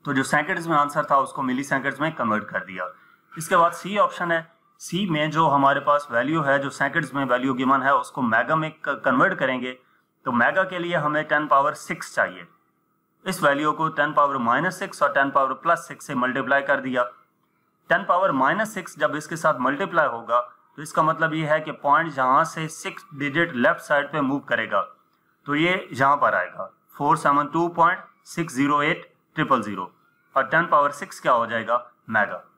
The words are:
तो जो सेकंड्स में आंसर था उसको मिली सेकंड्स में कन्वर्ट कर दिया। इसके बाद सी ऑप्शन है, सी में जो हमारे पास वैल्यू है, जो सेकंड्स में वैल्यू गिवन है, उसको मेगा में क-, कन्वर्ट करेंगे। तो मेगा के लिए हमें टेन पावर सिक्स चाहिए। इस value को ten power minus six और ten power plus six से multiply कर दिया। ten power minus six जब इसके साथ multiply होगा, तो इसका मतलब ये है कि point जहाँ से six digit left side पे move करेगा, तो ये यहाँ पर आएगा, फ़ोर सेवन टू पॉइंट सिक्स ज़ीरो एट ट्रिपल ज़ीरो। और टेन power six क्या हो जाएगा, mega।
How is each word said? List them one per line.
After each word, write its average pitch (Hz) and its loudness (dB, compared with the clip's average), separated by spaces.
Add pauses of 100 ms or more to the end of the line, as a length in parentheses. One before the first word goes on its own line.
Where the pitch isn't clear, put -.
तो 143 -4
जो 135 2
सेकंड्स 165 0
में 160 2
आंसर 143 0
था 143 4
उसको 135 -2
मिली 131 -2
सेकंड्स 139 -2
में - -2
कन्वर्ट 107 0
कर - -6
दिया। 92 -8 (500)
इसके 165 -2
बाद 170 6
सी 190 -6
ऑप्शन 180 2
है, 160 -2 (240)
सी 185 -4
में 151 0
जो 160 2
हमारे 139 4
पास 143 2
वैल्यू 139 0
है, 139 2
जो 139 -4
सेकंड्स 143 -4
में 139 0
वैल्यू 127 0
गिवन 131 2
है, 139 4
उसको 127 -2
मेगा 123 2
में 156 -2
क-, 139 -6
कन्वर्ट 147 4
करेंगे। 127 -4 (460)
तो 131 -2
मेगा 135 2
के 185 -4
लिए 175 -4
हमें 151 0
टेन 151 0
पावर 143 4
सिक्स - -10
चाहिए। 92 -2 (800)
इस 180 -4
value 147 2
को 156 -2
ten 147 0
power 143 2
minus 131 0
six 165 -4
और 143 0
ten 139 2
power 135 2
plus 160 -2
six - -16
से 143 -6
multiply 127 0
कर 139 0
दिया। 127 -2 (840)
ten 170 2
power 185 2
minus 156 0
six 170 -12
जब 147 0
इसके 156 -8
साथ 156 0
multiply 151 0
होगा, 117 0 (340)
तो 143 -16
इसका 160 -2
मतलब 156 0
ये 156 -2
है 156 2
कि 156 -8
point 147 2
जहाँ 135 2
से 160 -6
six - -12
digit 143 -2
left 139 2
side 143 0
पे 156 -2
move 135 -2
करेगा, 107 -2 (640)
तो 143 -2
ये 180 0
यहाँ 139 2
पर 113 2
आएगा, 90 -4 (240)
फ़ोर 151 2
सेवन 143 2
टू 165 0
पॉइंट 170 2 (260)
सिक्स 160 -6
ज़ीरो 143 2
एट 170 -2 (220)
ट्रिपल 131 2
ज़ीरो। 95 -8 (440)
और 131 2
टेन 165 0
power 143 2
six - -14
क्या 143 0
हो 117 2
जाएगा, 113 -4 (180)
mega। 98 -2 (140)